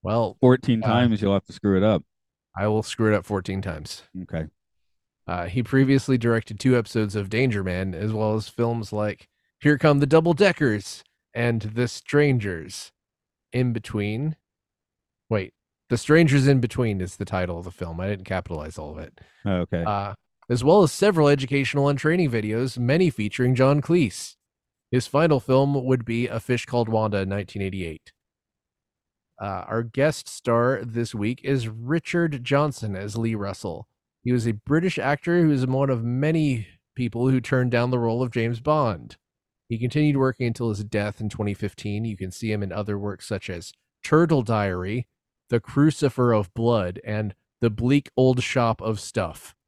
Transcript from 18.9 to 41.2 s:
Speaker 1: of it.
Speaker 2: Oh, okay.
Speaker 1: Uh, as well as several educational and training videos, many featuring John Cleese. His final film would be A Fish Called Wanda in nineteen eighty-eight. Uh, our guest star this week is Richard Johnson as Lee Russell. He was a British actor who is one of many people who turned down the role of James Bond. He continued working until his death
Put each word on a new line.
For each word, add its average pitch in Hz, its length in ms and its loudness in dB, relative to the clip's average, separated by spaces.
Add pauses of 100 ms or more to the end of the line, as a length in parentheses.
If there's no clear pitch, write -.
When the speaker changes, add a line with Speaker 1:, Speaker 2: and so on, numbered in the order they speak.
Speaker 1:
of 76 60 -14
it. 80 200 -16 (280)
Speaker 2:
Oh, 95 120 0
okay. 85 280 -4
Speaker 1:
Uh, 101 280 -4 (360)
as 120 120 0
well 180 200 6
as 156 100 4
several 170 360 2
educational 139 600 0
and 143 100 0
training 160 320 2
videos, 113 460 -2
many 143 320 2
featuring 127 460 0
John 135 260 4
Cleese. - 560 0 (540)
His 123 160 0
final 151 320 2
film 135 460 2
would 127 200 2
be 117 220 -2
A 113 140 -6
Fish - 260 -2
Called 120 220 0
Wanda 107 320 0
in 95 80 -4
nineteen 98 340 -6
eighty-eight. 92 480 -8 (1300)
Uh, 95 280 -8
our 117 160 -4
guest 135 440 -2
star 120 560 0
this 117 300 -6
week 113 300 -2
is 127 240 -2
Richard 143 760 -2
Johnson 135 540 -2
as 104 200 -6
Lee 113 200 -2
Russell. 98 500 -8 (380)
He 123 80 0
was 120 160 2
a 117 40 0
British 156 460 0
actor 147 420 0
who 160 120 6
is 131 120 2
one 135 260 0
of 117 120 0
many 135 640 0 (300)
people 123 340 0
who 127 100 4
turned 123 300 0
down 120 200 2
the 123 100 0
role 117 200 0
of 123 120 -2
James 117 280 -2
Bond. 117 560 -2 (520)
He 113 100 -4
continued 143 380 2
working 131 320 0
until 117 220 -2
his 104 120 -4
death 104 380 -4